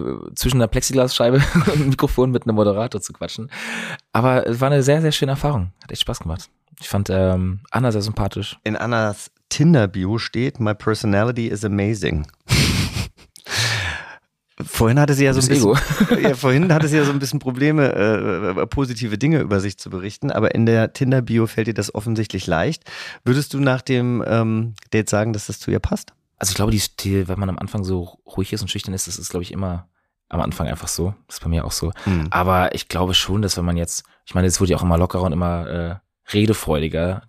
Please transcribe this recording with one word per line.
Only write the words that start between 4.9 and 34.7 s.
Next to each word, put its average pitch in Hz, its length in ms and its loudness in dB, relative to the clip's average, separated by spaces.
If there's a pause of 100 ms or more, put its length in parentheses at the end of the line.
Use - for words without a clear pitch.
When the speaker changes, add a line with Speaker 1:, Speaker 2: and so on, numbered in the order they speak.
Speaker 1:
sehr 151 120 2
schöne 135 200 0
Erfahrung. 135 400 -2 (100)
Hat - 100 -20
echt - 100 -6
Spaß - 180 -4
gemacht. 82 300 -8 (320)
Ich - 60 -14
fand, 101 220 -2
ähm, 92 500 2 (100)
Anna 120 220 0
sehr 104 80 0
sympathisch. 101 640 -4
Speaker 2:
In 107 100 -2
Annas 110 560 -2 (200)
Tinder-Bio 110 680 4
steht, 120 440 -4
„My 107 140 0
personality 113 720 0
is 101 140 -6
amazing.“ 98 640 -2 (200)
<laughs> - 600 0 (1600)
Vorhin 120 380 2
hatte 147 140 4
sie 139 100 4
ja 135 80 4
so 131 80 4
ein 131 80 2
Speaker 1:
Das - 0 -
Speaker 2:
bisschen, 143 680 4
Speaker 1:
Ego. 156 100 2
<laughs> - 0 -
Speaker 2:
ja, 135 60 2
vorhin 139 380 2
hatte 156 140 4
sie 151 120 2
ja 147 60 6
so 143 80 2
ein 139 60 0
bisschen 139 200 -4
Probleme, 135 560 2
äh, 98 720 0
positive 120 500 -4
Dinge 143 240 2
über 98 200 0
sich 98 180 -6
zu - 100 -16
berichten, 98 420 -8
aber 107 240 0
in 113 120 4
der 113 260 4
Tinder-Bio 120 540 2
fällt 110 220 -2
ihr 110 60 -4
das 104 200 -4
offensichtlich 107 520 -4
leicht. 92 380 -2 (400)
Würdest 135 300 0
du 139 60 -2
nach 131 200 2
dem, 123 460 0
ähm, 113 480 0 (180)
Date 110 160 2
sagen, 107 240 0
dass 104 140 -6
das - 140 -10
zu - 100 -6
ihr 98 100 0
passt? - 320 -6 (260)
Speaker 1:
Also 98 120 -2
ich - 60 -4
glaube, 107 160 2
die, 104 100 2 (180)
die, 98 280 0
wenn 92 120 -4
man 98 80 -2
am 90 100 -4
Anfang 98 260 -6
so 90 420 -4
ruhig - 260 -4
ist 107 80 -4
und 95 80 -6
schüchtern 101 260 -6
ist, - 120 -6
das 85 120 -10
ist, 82 120 -10
glaube 90 140 -4
ich, - 80 -12
immer 90 360 -6 (420)
am 85 100 -2
Anfang - 280 -4
einfach - 200 -8
so. 92 260 -4 (120)
Das - 100 -16
ist - 60 -14
bei 82 80 -4
mir 82 160 0
auch - 60 -6
so. - 200 -4 (140)
Speaker 2:
Mhm. 85 240 0
Speaker 1:
Aber 90 440 2
ich - 140 -8
glaube 90 260 -2
schon, 98 280 0
dass 95 160 0
wenn 87 80 -2
man 85 120 0
jetzt, - 260 -6 (220)
ich - 80 -20
meine, 92 120 4
es 87 140 0
wurde 90 120 4